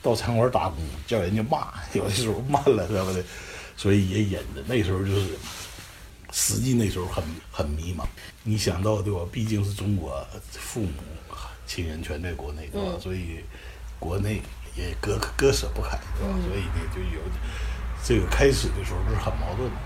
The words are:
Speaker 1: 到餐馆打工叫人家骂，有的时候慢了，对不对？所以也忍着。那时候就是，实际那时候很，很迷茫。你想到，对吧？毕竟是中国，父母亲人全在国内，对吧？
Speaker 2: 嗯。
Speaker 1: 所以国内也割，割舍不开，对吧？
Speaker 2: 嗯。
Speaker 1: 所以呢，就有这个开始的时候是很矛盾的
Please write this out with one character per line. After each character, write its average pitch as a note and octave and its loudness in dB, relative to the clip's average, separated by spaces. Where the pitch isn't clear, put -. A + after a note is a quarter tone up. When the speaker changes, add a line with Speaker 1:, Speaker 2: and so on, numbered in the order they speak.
Speaker 1:
到 A#2+ 6
餐 A#2 0
馆 A#2+ 6
打 F#2 2
工 D#2 -6
叫 A2+ 2
人 F#2 2
家 A2 2
骂， D3 0
有 - 2
的 - 0
时 A2 0
候 G#2+ 0
慢 C#3+ 4
了， G#2+ 6
对 G2+ 2
不 F#2+ 0
对？ F2+ 0
所 G2 4
以 G2 8
也 F#2+ 0
忍 F#2 2
着。 G2+ -8
那 A#2+ 4
时 F2+ 2
候 F#2+ 2
就 G2 2
是， G2 4
实 - 2
际 B2+ 4
那 A#2 6
时 F#2 0
候 F2+ -2
很， F#2 -2
很 D2+ -2
迷 D#2+ -2
茫。 D#2 -4
你 G#2+ 0
想 F#2+ 0
到， G#2 4
对 G2+ 0
吧？ F2+ 0
毕 A2+ -2
竟 G#2+ 2
是 G2 0
中 G2+ 0
国， D2 -2
父 - -6
母 F#2+ 0
亲 - -4
人 D#2+ -6
全 D#2+ -6
在 F2 -4
国 - -6
内， D#2 -8
对 G3+ -2
吧？ F#3+ -2
Speaker 2:
嗯。 - -6
Speaker 1:
所 F#2 -4
以 E2+ -4
国 F2 -2
内 G2+ 2
也 F2+ -4
割， G2+ 2
割 C3+ 8
舍 - 2
不 G#2 0
开， - -2
对 G3 0
吧？ G3 0
Speaker 2:
嗯。 F3+ 2
Speaker 1:
所 - 0
以 G3+ 0
呢， - 0
就 F#3 -2
有 - -2
这 A2+ 4
个 F2+ 4
开 C#3 8
始 - 6
的 G2 0
时 G2+ -2
候 F#2 0
是 - 2
很 - 0
矛 - -2
盾 B2 0
的 - -4